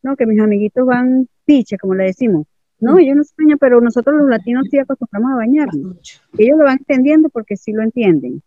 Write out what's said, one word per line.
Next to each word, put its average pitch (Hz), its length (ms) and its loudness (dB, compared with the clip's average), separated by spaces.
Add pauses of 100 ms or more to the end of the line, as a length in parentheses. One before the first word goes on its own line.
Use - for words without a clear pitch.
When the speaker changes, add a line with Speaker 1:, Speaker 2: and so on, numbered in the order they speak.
Speaker 1:
No, 269 140 -6
que 240 100 -2
mis 214 140 2
amiguitos 208 460 0
van 254 420 0 (180)
piche, 254 320 0
como 185 180 -4
le 190 100 -2
decimos. 190 400 -2 (340)
No, 254 160 2
Speaker 2:
Mm. 381 40 8
Speaker 1:
ellos 277 180 2
no 294 60 0
se - 140 -10
bañan, 302 200 2
pero 247 240 4
nosotros 240 360 0
los 285 120 2
latinos 240 400 -2
sí 285 80 -2
acostumbramos 262 560 -4
a - 20 -4
bañarnos. 247 480 -2
Speaker 2:
Mucho. - 360 -18 (180)
Speaker 1:
Ellos 254 200 4
lo 302 80 4
van 269 120 2
entendiendo 294 520 0
porque 214 280 -10
sí - 160 -12
lo 220 100 -4
entienden. 156 640 -2